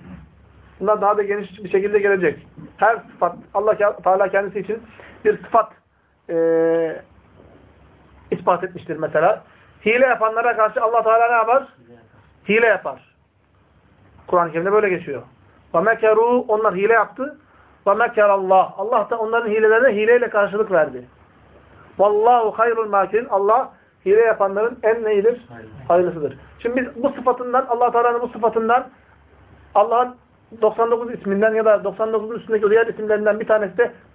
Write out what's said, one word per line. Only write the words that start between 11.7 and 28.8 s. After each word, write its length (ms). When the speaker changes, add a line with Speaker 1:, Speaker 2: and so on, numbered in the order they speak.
Speaker 1:
Hile 180
yapar. 480
Kur'an-ı 260
Kerim'de 200
böyle 160
geçiyor. 340
وَمَكَرُوا, 720
onlar 260
hile 180
yaptı. 460
وَمَكَرَ 440
اللّٰهِ, 460
Allah 340
da 80
onların 320
hilelerine 460
hileyle 320
karşılık 420
verdi. 380
وَاللّٰهُ 580
خَيْرُ 180
الْمَاكِرِينَ, 540
Allah 440
hile 140
yapanların 640
en 220
neyidir? 440
Speaker 2:
Hayırlısı. 280
Speaker 1:
Hayırlısıdır. 500
Şimdi 180
biz 260
bu 80
sıfatından, 580
Allah 240
Teala'nın 280
bu 80
sıfatından, 600